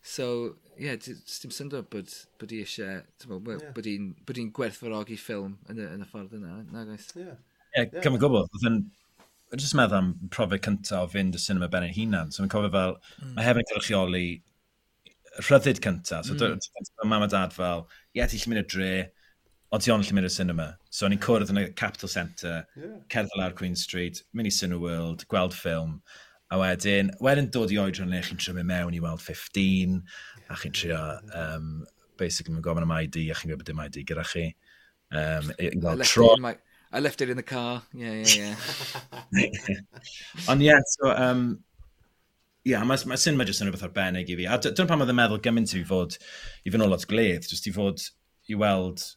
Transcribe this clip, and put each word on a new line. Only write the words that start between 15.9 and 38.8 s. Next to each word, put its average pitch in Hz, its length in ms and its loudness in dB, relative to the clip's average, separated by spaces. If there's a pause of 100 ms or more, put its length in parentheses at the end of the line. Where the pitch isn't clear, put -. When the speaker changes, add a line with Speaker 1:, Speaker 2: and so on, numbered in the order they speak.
Speaker 3:
So, 139 100 -4
Speaker 1:
Mm. 110 260 2
Speaker 3:
dy-, - 280 -12 (160)
ma' 107 60 2
mam 107 140 4
a 104 40 2
dad 95 260 0
fel, 87 340 -2 (280)
"Ie, 120 80 0
ti'n 113 160 0
gallu 120 140 -4
mynd 104 100 0
i'r - 80 -8
dre, 95 400 -2 (600)
ond 107 120 0
ti 117 80 4
ond 107 100 6
yn 98 60 0
gallu 98 80 0
mynd 92 160 4
i'r - 60 -4
cinema." 82 400 -2 (120)
So, - 160 -4
o'n 98 80 4
i'n 101 80 0
cwrdd 110 300 4
yn 101 80 2
y 90 160 -2
Capital 101 340 -4
Centre, 85 560 -6 (120)
Speaker 2:
Ie. 185 320 -14
Speaker 3:
cerdded 101 280 -2
lawr 92 160 -2
Queen 90 220 -4
Street, 87 480 -6 (100)
mynd 113 140 -2
i - 20 0
Cineworld, 85 800 -2
gweld 92 260 2
ffilm, 82 480 -4 (500)
a 92 60 0
wedyn, 98 540 4 (100)
wedyn 135 300 4
dod 113 200 2
i 104 60 2
oedran 95 320 0
le 90 160 0
chi'n 87 160 -8
trio 92 140 -6
mynd 90 100 -4
mewn 87 320 -2
i - 20 -4
weld 82 220 -4
fifteen, 92 800 2 (480)
a - 60 -8
chi'n - 180 -8
trio, 82 240 -2 (320)
yym, 80 560 -6 (320)
basically, 82 380 -4
mae'n 82 100 -4
gofyn 85 160 0
am 82 100 2
I 80 140 0
D, 80 240 -4
a 78 80 -4
chi'n 82 140 -6
gwybod 73 180 -8
dim 78 100 -6
I 73 80 -8
D 73 160 -10
gyda 80 220 -6
chi. 82 220 -2 (680)
Yym, 78 460 -2
i, 87 80 0
i - 20 2
Speaker 1:
I - 80 -4
Speaker 3:
weld 85 220 0
Speaker 1:
left 123 100 4
Speaker 3:
Tron. 117 220 10
Speaker 1:
it 113 60 12
in 123 40 -4
my... 120 160 -4 (340)
I 120 100 0
left 143 200 0
it 127 80 0
in 123 80 -2
the 120 60 -6
car. 120 400 -4 (100)
Yeah, 117 200 -8 (120)
yeah, 104 300 4 (760)